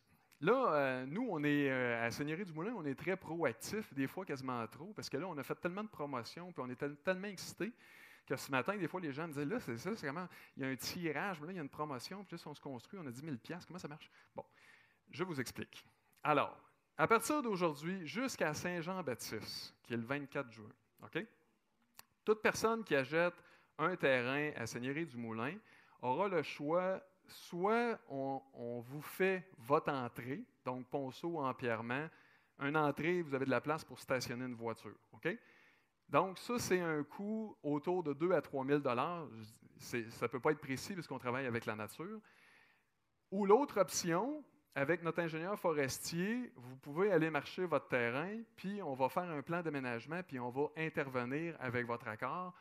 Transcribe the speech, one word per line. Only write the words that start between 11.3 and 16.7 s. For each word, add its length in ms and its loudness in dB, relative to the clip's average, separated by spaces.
mais 60 -8
là, 60 -8
il 40 -8
y 20 -6
a 40 -4
une 60 -6
promotion, 540 -6
puis 120 -12
là, 20 -8
si 100 -14
on 80 -10
se 60 -20
construit, 360 -10
on 80 -8
a 60 -6
dix 120 -10
mille 160 -4
piastres, 280 -10
comment 120 -10
ça 100 -8
marche ? » 200 -16
Bon, 100 -8
je 120 -2
vous 180 -2
explique. 440 -8
Alors, 380 4